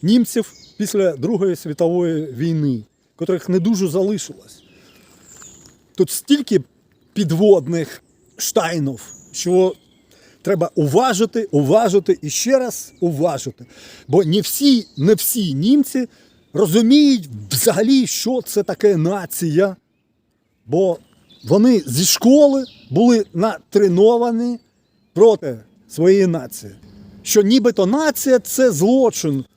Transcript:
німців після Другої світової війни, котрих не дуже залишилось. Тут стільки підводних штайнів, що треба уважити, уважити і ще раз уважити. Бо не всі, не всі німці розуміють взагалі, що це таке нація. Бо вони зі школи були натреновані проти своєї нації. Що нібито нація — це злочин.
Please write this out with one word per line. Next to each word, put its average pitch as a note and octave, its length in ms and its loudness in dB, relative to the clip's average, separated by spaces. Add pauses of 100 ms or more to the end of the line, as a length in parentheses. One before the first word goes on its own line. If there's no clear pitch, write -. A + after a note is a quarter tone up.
німців A3+ 500 0 (240)
після F#3+ 400 -2
Другої F3+ 400 -2
світової E3 680 -2
війни, C#3 580 -4 (320)
котрих E3+ 320 -6
не F#3 100 0
дуже F#3+ 300 -2
залишилось. F#3+ 720 -6 (1300)
Тут - 160 -2
стільки C#4 500 -2 (520)
підводних E3+ 880 0 (340)
штайнів, D#3+ 640 -4 (300)
що F#3 420 0 (680)
треба F3 320 -2
уважити, G#3 760 0
уважити F#3 720 0
і D3+ 80 -10
ще C4 280 -2
раз - 420 -8
уважити. D3 680 -4 (420)
Бо F3 160 2
не E3+ 160 0
всі, B3+ 460 0 (100)
не E3+ 180 2
всі F3+ 400 -4
німці B3 540 0 (440)
розуміють A3+ 760 2 (220)
взагалі, A3 560 0
що B3 360 -6
це - 200 -4
таке G3 340 0
нація. F3 800 -2 (920)
Бо E3+ 320 -2 (460)
вони G3+ 420 2
зі C3+ 180 -2
школи C4+ 600 4 (260)
були A3 340 4 (100)
натреновані A3+ 1200 2 (540)
проти F3 460 2 (300)
своєї F#3+ 380 2
нації. B2+ 460 -6 (500)
Що - 200 2
нібито A3 440 2
нація — C4+ 520 0
це B3+ 340 0
злочин. F3 720 0 (120)